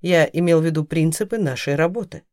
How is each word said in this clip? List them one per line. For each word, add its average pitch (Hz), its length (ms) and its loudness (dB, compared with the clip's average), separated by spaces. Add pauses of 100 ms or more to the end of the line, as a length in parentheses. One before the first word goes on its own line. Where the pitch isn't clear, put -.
«Я 170 320 2
имел 170 280 2
в 160 40 0
виду 160 200 -2
принципы 165 540 -2
нашей 143 380 -2
работы» 170 560 -4